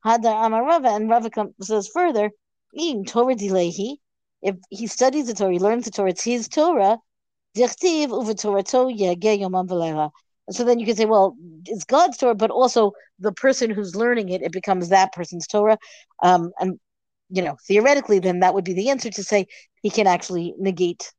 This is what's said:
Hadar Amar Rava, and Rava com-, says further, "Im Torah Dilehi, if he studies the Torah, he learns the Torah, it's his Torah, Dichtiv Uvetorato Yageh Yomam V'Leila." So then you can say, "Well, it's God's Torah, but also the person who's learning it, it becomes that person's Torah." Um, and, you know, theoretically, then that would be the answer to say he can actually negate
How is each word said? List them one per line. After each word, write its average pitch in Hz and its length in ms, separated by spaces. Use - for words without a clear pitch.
Hadar 226 400
Amar 226 180
Rava, 294 240
and 214 220
Rava 226 200
com-, 214 300
says 202 320
further, 240 380
"Im 285 260
Torah 247 300
Dilehi, 190 600
if 190 160
he 220 160
studies 262 400
the 233 80
Torah, 190 180
he 175 60
learns 220 260
the 214 60
Torah, 196 200
it's 180 140
his 233 240
Torah, 233 500
Dichtiv 294 520
Uvetorato 214 880
Yageh 196 440
Yomam 185 280
V'Leila." 160 420
So 240 120
then 247 140
you 226 80
can 220 100
say, 214 100
"Well, 196 300
it's 214 200
God's 311 340
Torah, 233 180
but 214 160
also 233 400
the 196 140
person 254 360
who's 196 280
learning 226 320
it, 180 140
it 160 100
becomes 180 380
that 190 220
person's 175 360
Torah." 214 280
Um, 180 380
and, 185 180
you 185 120
know, 147 140
theoretically, 220 540
then 180 200
that 185 140
would 196 100
be 185 100
the 208 160
answer 254 200
to 196 120
say 196 240
he 208 80
can 208 160
actually 175 520
negate 180 600